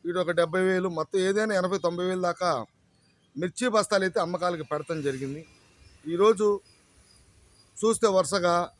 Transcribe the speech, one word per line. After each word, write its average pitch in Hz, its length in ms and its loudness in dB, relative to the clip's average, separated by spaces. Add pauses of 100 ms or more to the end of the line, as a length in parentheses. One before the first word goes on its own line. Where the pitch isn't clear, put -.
ఇటు 175 180 -4
ఒక 170 180 -2
డెబ్బై 170 280 2
వేలు, 185 300 0
మొత్తం 160 200 -2 (100)
ఏదైనా 214 320 0
ఎనభై 180 260 -2
తొంభై 175 240 -2
వేలు 185 180 -2
దాకా 175 240 0 (840)
మిర్చి 180 400 -4
బస్తాలు 196 320 2
అయితే 196 160 -2
అమ్మకాలకి 175 460 -4
పెడతాం 151 380 -4
జరిగింది. 139 340 -8 (720)
ఈరోజు 208 340 4 (1300)
చూస్తే 220 400 2
వరుసగా 175 400 2 (240)